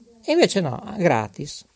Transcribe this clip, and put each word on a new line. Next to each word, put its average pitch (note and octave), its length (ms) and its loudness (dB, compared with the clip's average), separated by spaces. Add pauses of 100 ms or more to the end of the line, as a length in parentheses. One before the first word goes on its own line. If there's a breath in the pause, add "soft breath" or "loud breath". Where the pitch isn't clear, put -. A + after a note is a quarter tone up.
(240)
E D4+ 100 0
invece C#4 260 4
no, C#3+ 380 -6
gratis. C#3+ 680 -2 (100)